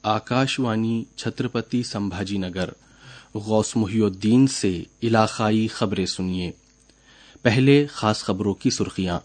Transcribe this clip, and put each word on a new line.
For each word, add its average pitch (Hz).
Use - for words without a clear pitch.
आकाशवाणी 113
छत्रपति 120
संभाजीनगर। 95
गौस 107
मुहियुद्दीन 107
से 92
इलाकाई 110
खबरें 98
सुनिए। 90
पहले 135
खास 107
खबरों 101
की -
सुर्खियां। 92